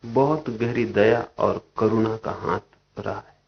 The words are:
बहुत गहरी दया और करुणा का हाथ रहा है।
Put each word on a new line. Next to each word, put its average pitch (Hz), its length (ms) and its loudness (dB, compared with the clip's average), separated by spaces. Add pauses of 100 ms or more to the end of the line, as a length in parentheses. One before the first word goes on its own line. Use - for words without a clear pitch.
बहुत 135 460 0
गहरी 117 340 0
दया 107 440 2 (100)
और 104 400 0
करुणा 110 380 2
का - 140 -8
हाथ 87 300 -4 (380)
रहा 98 220 -8
है। - 280 -20